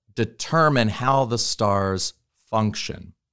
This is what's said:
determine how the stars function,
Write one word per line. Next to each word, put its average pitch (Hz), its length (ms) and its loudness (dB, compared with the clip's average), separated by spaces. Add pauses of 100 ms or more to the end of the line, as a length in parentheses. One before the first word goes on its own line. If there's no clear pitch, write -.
(140)
determine 127 760 2
how 131 360 0
the 117 120 -2
stars 98 760 0 (360)
function, 104 640 -4 (200)